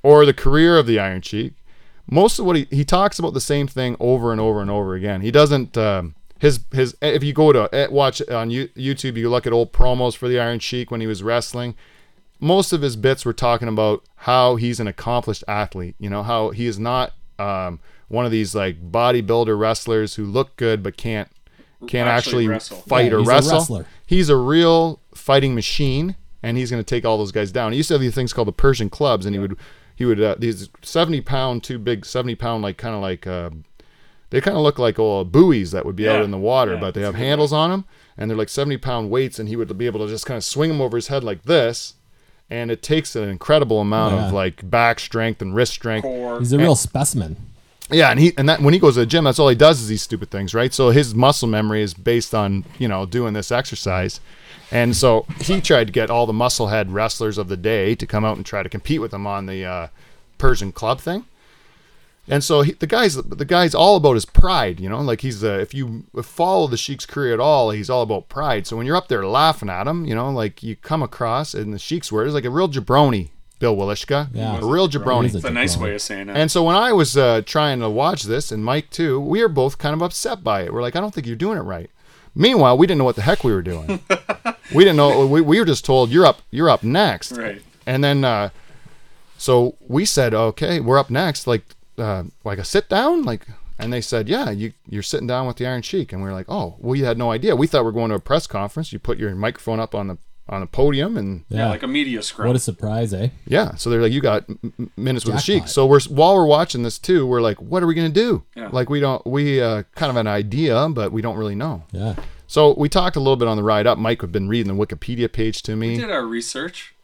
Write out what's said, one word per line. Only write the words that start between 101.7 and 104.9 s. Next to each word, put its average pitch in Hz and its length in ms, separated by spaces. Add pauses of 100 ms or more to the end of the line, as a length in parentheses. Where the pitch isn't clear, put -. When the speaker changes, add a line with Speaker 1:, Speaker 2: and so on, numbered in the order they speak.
Speaker 2:
like 107 120
a 135 60
media 131 340
scrum. - 240
Speaker 3:
What 123 100
a 123 40
surprise, 110 520
eh? 98 160 (180)
Speaker 1:
yeah." 165 280
So - 160
they're 117 100
like, 113 120
"You 139 100
got 107 260
m-, 113 300
m-, 120 180